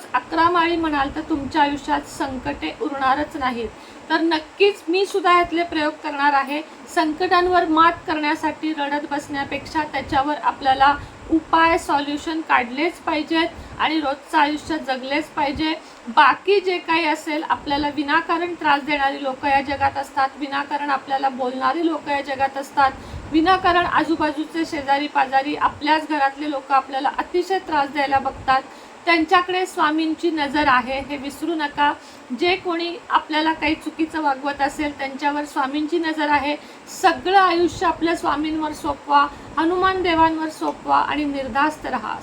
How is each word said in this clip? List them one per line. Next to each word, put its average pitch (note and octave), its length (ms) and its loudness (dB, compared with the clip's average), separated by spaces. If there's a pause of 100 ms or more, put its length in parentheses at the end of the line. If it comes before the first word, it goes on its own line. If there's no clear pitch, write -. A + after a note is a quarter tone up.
(140)
अकरा E4+ 360 2
माळी E4+ 260 2
म्हणाल, D4 400 0
तर D#4 60 -6
तुमच्या D4+ 400 0
आयुष्यात C#4+ 400 0
संकटे C#4+ 800 -6
उरणारच C#4+ 540 -2
नाहीत. B3+ 340 -2 (400)
तर E4 120 2
नक्कीच E4 680 2
मी F#4 180 2
सुद्धा F4+ 320 4
यातले D#4+ 260 2
प्रयोग D#4 300 -2 (100)
करणार C#4+ 300 2
आहे. C4+ 280 0 (340)
संकटांवर F4 680 4
मात E4 280 6 (140)
करण्यासाठी D#4 680 -2
रडत D4 380 -4
बसण्यापेक्षा C#4+ 720 -4
त्याच्यावर D4 520 0
आपल्याला C4+ 600 4 (360)
उपाय, E4 460 4
सोल्युशन D4+ 640 -2
काढलेच C4+ 520 0
पाहिजेत D#4+ 540 -2 (320)
आणि D4 200 0
रोजचं C#4+ 380 -4
आयुष्य D4+ 400 0
जगलेच C4+ 480 -2
पाहिजे. D4+ 500 -2 (320)
बाकी D4+ 520 4
जे F4+ 180 -2
काही E4 280 0
असेल, D#4 380 -2
आपल्याला D4 460 -2
विनाकारण D#4+ 640 0
त्रास D4 280 2
देणारी C#4+ 420 -2
लोक C4 220 -4
या C#4 160 4
जगात C4+ 360 -2
असतात, C4+ 400 -2
विनाकारण C#4+ 520 -4
आपल्याला C4+ 400 -2
बोलणारी C4 580 -2
लोक D4+ 220 -4
या C#4+ 120 0
जगात C4+ 360 -2
असतात, C#4 340 2 (400)
विनाकारण F4 540 4
आजूबाजूचे D#4 800 0
शेजारी C#4 420 -2
पाजारी, C4+ 480 0
आपल्याच D4 540 0
घरातले C#4+ 420 0
लोक C4+ 200 -4
आपल्याला C4+ 460 2
अतिशय F4 420 0
त्रास D4 300 0
द्यायला C4+ 300 0
बघतात. C4+ 420 0 (440)
त्यांच्याकडे F4+ 600 4
स्वामींची D#4+ 640 0
नजर D4 360 0
आहे, B3+ 320 2
हे C#4 180 -8
विसरू D4 380 -6
नका. D4 380 0 (460)
जे F4 160 2
कोणी E4+ 400 -4 (140)
आपल्याला D#4+ 440 0
काही D#4 220 -2
चुकीचं D#4 460 -6
वागवत C#4+ 400 -4
असेल, D4 380 -4
त्यांच्यावर C#4+ 460 -4
स्वामींची D4+ 540 -2
नजर D#4 300 -2
आहे. C#4+ 260 2 (460)
सगळं F#4 380 4
आयुष्य F4 460 2
आपल्या E4 300 0
स्वामींवर D#4 560 -2
सोपवा. C#4+ 560 0 (300)
हनुमान F4+ 460 2
देवांवर D#4+ 460 2
सोपवा C#4+ 480 -2
आणि C#4+ 260 0
निर्धास्त C#4 600 -2
रहा. B3+ 380 -4